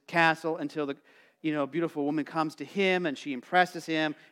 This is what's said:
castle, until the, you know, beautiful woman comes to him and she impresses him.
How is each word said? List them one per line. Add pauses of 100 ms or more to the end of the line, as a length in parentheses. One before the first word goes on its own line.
castle,
until
the, (440)
you
know,
beautiful
woman
comes
to
him
and
she
impresses
him. (160)